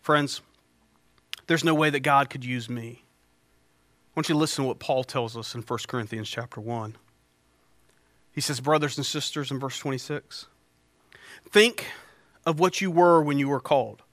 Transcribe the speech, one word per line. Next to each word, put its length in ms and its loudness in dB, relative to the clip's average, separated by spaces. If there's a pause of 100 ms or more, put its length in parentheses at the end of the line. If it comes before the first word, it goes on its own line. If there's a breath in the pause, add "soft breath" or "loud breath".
Friends, 400 0 (1040)
there's 180 2
no 80 4
way 160 4
that 100 -2
God 300 4
could 160 -12
use 240 -6
me. 340 -10
I 1120 -18
want 120 -2
you 60 2
to 40 2
listen 240 0
to 60 0
what 100 -6
Paul 240 -2
tells 320 -6
us 180 -12
in 100 -10
First 260 -8
Corinthians 400 -6
chapter 320 -10
one. 340 -8 (1400)
He 80 -8
says, 220 -4
"Brothers 360 2
and 80 -4
sisters," 460 -6
in 80 -6
verse 180 -8
twenty-six, 680 -8 (1040 loud breath)
"think 380 4 (580 loud breath)
of 140 0
what 200 2
you 100 -2
were 320 8
when 160 0
you 120 0
were 100 -2
called. 420 0 (120)